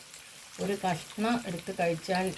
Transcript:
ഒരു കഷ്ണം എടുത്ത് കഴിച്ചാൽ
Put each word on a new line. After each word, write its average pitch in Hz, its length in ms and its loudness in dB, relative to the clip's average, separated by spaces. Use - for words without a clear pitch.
ഒരു 190 200 2
കഷ്ണം 208 540 2
എടുത്ത് 175 300 -4
കഴിച്ചാൽ 180 480 4